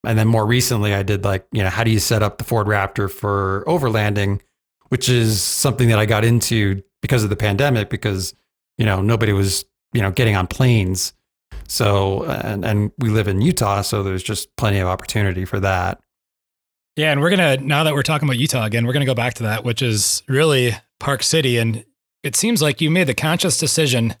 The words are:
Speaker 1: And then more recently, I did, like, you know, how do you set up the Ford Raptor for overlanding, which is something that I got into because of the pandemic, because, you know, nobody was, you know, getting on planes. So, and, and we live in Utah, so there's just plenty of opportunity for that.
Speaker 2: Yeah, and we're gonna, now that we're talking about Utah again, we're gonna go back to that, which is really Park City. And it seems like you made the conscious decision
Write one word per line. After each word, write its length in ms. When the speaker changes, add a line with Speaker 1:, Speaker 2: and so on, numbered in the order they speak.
Speaker 1:
And 120
then 120
more 180
recently, 480
I 80
did, 220
like, 260
you 140
know, 40
how 140
do 80
you 80
set 240
up 160
the 60
Ford 240
Raptor 420
for 560
overlanding, 720
which 200
is 340
something 460
that 100
I 80
got 180
into 560
because 220
of 60
the 40
pandemic, 560
because, 420
you 80
know, 160
nobody 300
was, 320
you 100
know, 100
getting 240
on 100
planes. 680
So, 580
and, 400
and 340
we 100
live 180
in 140
Utah, 400
so 240
there's 180
just 320
plenty 240
of 80
opportunity 580
for 140
that. 420
Speaker 2:
Yeah, 160
and 100
we're 100
gonna, 260
now 260
that 120
we're 100
talking 240
about 100
Utah 260
again, 220
we're 60
gonna 140
go 80
back 200
to 100
that, 200
which 180
is 460
really 480
Park 240
City. 340
And 260
it 140
seems 260
like 180
you 120
made 160
the 60
conscious 440
decision 640